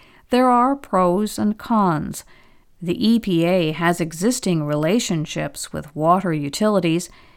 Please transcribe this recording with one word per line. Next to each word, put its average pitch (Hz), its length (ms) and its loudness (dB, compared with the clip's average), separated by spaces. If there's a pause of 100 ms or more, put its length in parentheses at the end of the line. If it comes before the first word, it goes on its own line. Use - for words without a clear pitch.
(300)
There 254 200 2
are 247 260 2
pros 196 640 0
and 208 180 0
cons. 190 680 0 (560)
The 170 260 -2
E 233 100 6
P 175 280 0
A 175 260 2
has 170 300 0
existing 170 640 -2
relationships 156 1080 -2
with 147 240 -10
water 170 380 2
utilities, 170 760 0 (280)